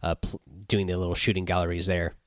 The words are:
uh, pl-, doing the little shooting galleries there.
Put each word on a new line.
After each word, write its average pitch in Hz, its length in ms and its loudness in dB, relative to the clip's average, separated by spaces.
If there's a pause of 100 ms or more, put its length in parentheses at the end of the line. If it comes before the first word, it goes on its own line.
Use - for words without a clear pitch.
uh, 85 100 2
pl-, - 260 -8 (280)
doing 101 180 2
the 90 100 0
little 87 200 0
shooting 92 300 0
galleries 87 400 0
there. 85 280 0 (120)